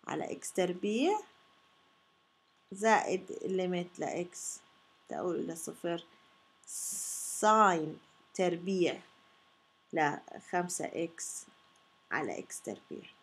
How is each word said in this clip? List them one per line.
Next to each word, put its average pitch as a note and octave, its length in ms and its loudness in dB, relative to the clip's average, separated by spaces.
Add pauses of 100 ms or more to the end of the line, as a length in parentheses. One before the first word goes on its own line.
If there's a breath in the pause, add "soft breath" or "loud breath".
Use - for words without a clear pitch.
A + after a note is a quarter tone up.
على - 260 -4
إكس - 200 -10
تربيع G#3 680 2 (1500)
زائد G3 580 4
الليمت F3+ 680 0
لإكس - 640 -4 (480)
تؤول D#3 320 -2
إلى E3 160 -4
صفر E3+ 480 -6 (640 soft breath)
ساين - 1300 2 (360)
تربيع F3+ 680 2 (920)
لخمسة - 920 0
إكس - 600 -6 (680)
على A#2+ 280 -2
إكس - 220 -10
تربيع. - 420 -8 (200)